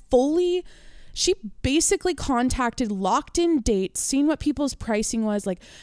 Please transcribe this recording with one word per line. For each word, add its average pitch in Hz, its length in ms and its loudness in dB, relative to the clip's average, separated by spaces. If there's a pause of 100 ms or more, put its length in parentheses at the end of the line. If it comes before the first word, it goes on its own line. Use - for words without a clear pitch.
(100)
fully, 349 540 2 (480)
she - 220 0 (260)
basically 330 540 2
contacted, 247 760 0
locked 196 460 -2
in 339 240 2
dates, 196 400 0
seen 285 260 0
what 302 140 0
people's 285 340 -2
pricing 220 520 -2
was, 208 200 -2
like, 185 160 -4 (200)